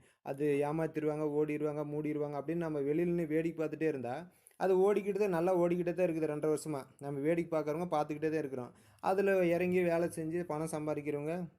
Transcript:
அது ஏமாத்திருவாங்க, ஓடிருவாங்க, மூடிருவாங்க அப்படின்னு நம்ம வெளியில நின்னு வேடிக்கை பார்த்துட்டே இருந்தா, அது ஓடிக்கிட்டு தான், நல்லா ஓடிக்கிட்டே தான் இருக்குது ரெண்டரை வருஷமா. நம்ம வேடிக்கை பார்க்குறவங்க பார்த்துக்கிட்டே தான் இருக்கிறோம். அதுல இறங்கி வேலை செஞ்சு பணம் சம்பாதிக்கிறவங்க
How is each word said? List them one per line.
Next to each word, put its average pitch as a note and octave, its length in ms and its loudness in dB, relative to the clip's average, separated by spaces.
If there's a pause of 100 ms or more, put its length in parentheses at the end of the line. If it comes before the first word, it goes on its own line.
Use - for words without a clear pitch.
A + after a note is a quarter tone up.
(220)
அது C#3+ 420 0
ஏமாத்திருவாங்க, D3+ 640 0
ஓடிருவாங்க, D3+ 560 0
மூடிருவாங்க D3 520 -4
அப்படின்னு E3 300 -2
நம்ம D3+ 120 -2
வெளியில C#3+ 140 2
நின்னு F3 320 2
வேடிக்கை D#3+ 400 0
பார்த்துட்டே D3+ 160 -4
இருந்தா, C#3+ 500 -2 (260)
அது F#3 200 4
ஓடிக்கிட்டு G3 420 2
தான், G#3 100 2
நல்லா F3+ 280 2
ஓடிக்கிட்டே F3 360 2
தான் F3+ 140 2
இருக்குது D#3+ 220 0
ரெண்டரை D3+ 280 0
வருஷமா. C#3+ 260 -6 (160)
நம்ம C#3+ 200 -6
வேடிக்கை E3 400 0
பார்க்குறவங்க D3+ 320 -2
பார்த்துக்கிட்டே D3+ 380 0
தான் D#3 140 0
இருக்கிறோம். C3 280 -6 (280)
அதுல G3 460 2
இறங்கி F3+ 380 4
வேலை E3+ 240 2
செஞ்சு E3+ 360 -4
பணம் D#3+ 280 -4
சம்பாதிக்கிறவங்க D3+ 760 -4 (120)